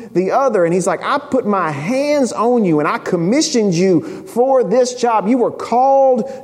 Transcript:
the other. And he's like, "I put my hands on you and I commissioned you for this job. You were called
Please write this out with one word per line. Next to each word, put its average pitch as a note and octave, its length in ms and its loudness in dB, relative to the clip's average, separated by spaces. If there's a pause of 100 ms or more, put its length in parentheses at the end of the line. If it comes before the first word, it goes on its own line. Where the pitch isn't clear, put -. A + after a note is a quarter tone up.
(120)
the F3+ 200 0
other. G#3+ 340 2
And E3 100 0
he's F#3 100 0
like, F3 160 -2
"I B3+ 160 -2
put C4+ 300 -4
my F#3+ 240 0
hands B3+ 640 -2
on A#3 320 0
you D#3+ 140 2
and D3 80 0
I A3 120 -2
commissioned G#3 720 0
you F3 280 2
for B3+ 600 0
this B3 300 0
job. A3 340 0
You B3 120 2
were G3+ 100 2
called C4 800 2 (140)